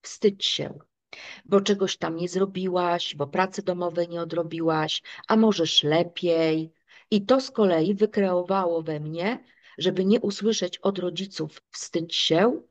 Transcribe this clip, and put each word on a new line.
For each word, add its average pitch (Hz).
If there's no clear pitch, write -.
wstydź -
się, -
bo 196
czegoś 196
tam 165
nie 175
zrobiłaś, 180
bo 147
pracy 190
domowej 175
nie 170
odrobiłaś, 160
a 220
możesz 202
lepiej”. 160
I 202
to 262
z -
kolei 185
wykreowało 185
we 156
mnie, 170
żeby 190
nie 220
usłyszeć 202
od 196
rodziców: 175
„Wstydź -
się” 190